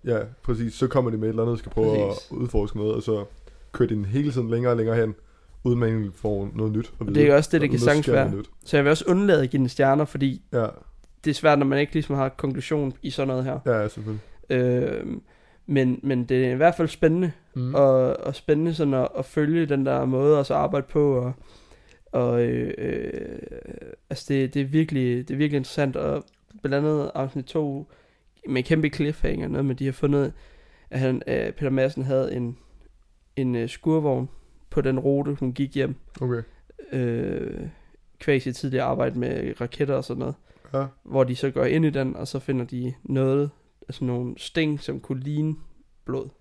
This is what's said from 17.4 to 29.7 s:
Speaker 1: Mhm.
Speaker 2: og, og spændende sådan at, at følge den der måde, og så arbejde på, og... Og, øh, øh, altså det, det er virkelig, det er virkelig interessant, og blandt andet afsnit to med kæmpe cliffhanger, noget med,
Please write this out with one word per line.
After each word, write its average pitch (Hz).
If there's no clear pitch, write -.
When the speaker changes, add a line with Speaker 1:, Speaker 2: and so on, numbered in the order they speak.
Speaker 1:
Mhm. 127
Speaker 2:
og, 135
og -
spændende 160
sådan 147
at, 127
at 143
følge 156
den 139
der 131
måde, 135
og 135
så -
arbejde 147
på, 147
og... 123
Og, 120
øh, 120
øh, -
altså -
det, 135
det 143
er 135
virkelig, 135
det -
er 135
virkelig 147
interessant, 135
og 147
blandt 139
andet 151
afsnit 135
to 147
med 127
kæmpe 160
cliffhanger, -
noget 139
med, 131